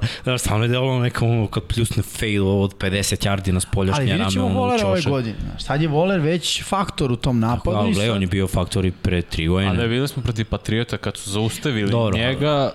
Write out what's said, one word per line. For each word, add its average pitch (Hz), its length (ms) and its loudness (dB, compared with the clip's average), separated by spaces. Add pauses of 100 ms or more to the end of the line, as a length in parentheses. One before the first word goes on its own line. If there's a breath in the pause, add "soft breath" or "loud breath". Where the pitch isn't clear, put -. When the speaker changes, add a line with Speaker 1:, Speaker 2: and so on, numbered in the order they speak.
(220 loud breath)
Speaker 1:
Znaš, 127 180 -2
stvarno 107 240 0
je 120 40 2
delovalo 127 320 2
neka 120 240 0
ono 117 220 2
kad - 180 -4
pljusne - 400 0
fail 101 440 0
od 98 260 2
pedeset 98 460 0
yardi 95 300 0
na 90 100 4
spoljašnje 95 420 0
Speaker 2:
Ali - 100 2
vidit - 180 0
ćemo 220 160 0
Speaker 1:
rame, 247 120 2
ono, 254 100 2
Speaker 2:
Wallera 233 160 2
ove 190 120 2
Speaker 1:
čoša. 143 140 0
Speaker 2:
godine. 123 320 -2
Znaš, - 220 -8
sad 139 180 0
je 165 60 2
Waller 175 320 2
već 160 420 -2
faktor 165 500 -2
u 120 40 2
tom 123 240 0
napadu 113 260 0
Speaker 1:
Tako, 107 180 0
Speaker 2:
i - 20 2
Speaker 1:
ali 110 100 2
Speaker 2:
sad 104 120 2
Speaker 1:
on 107 120 0
je 95 60 2
bio 95 200 0
faktor 92 380 0
i 92 80 2
pre 90 300 0
tri 82 260 -2
godine. 95 240 2
Speaker 3:
A 92 40 0
da, - 60 0
videli 120 260 0
smo 139 140 -6
protiv 113 240 -2
Patriota 110 500 -2
kad 101 200 -6
su - 140 -10
zaustavili 107 600 0
Speaker 1:
Dobro. 113 280 2
Speaker 3:
njega, 131 560 0